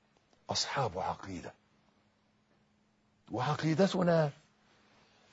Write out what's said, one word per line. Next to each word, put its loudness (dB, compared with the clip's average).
أصحاب -2
عقيدة، -6
وعقيدتنا 2